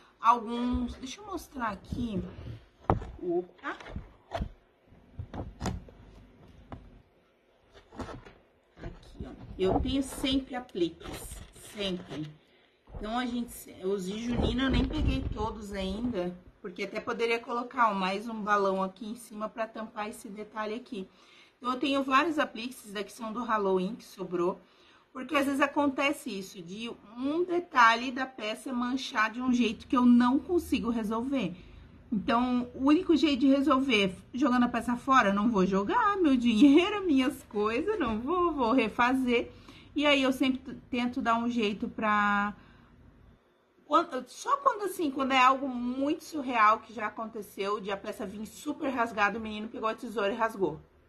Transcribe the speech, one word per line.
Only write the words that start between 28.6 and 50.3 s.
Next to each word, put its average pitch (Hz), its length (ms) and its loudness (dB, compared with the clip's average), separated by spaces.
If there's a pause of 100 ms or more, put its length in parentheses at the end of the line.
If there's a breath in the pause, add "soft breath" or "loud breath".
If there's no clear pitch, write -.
manchar 247 580 -2
de 233 100 -8
um 254 120 2
jeito 233 340 2
que 277 100 0
eu 247 80 6
não 247 340 8
consigo 302 500 0
resolver. 226 640 -2 (560 loud breath)
Então, 247 640 2
o 262 120 0
único 320 300 6
jeito 285 240 4
de 269 80 6
resolver, 269 680 4 (160)
jogando 247 320 4
a 240 40 2
peça 240 280 -2
fora, 247 360 4
não 208 180 2
vou 190 160 4
jogar 381 500 2
meu 302 200 4
dinheiro, 285 680 6
<laughs> - 20 -2
minhas 262 380 2
coisas, 233 540 0
não 226 220 0
vou, 339 320 2
vou 254 200 2
refazer. 247 800 2 (460 loud breath)
E 294 100 2
aí, 285 160 6
eu 262 100 4
sempre 262 260 0
t-, - 180 -14 (120)
tento 247 320 -2
dar 233 160 2
um 233 120 -2
jeito 220 400 -2
pra, 208 640 0 (1300 loud breath)
quando, 285 440 0
só - 300 -2
quando, 453 260 0
assim, 359 260 -4
quando 269 220 -2
é 262 100 4
algo 269 260 4
muito 254 560 -4
surreal 233 560 2
que - 120 -20
já 214 140 -6
aconteceu, 220 760 -6
de 196 100 -10
a 196 60 -4
peça 208 300 -10
vir 208 200 -12
super 294 420 -8
rasgada, 226 500 -2
o 226 40 -8
menino 214 260 -8
pegou 220 200 -6
a 220 60 -2
tesoura 208 380 -4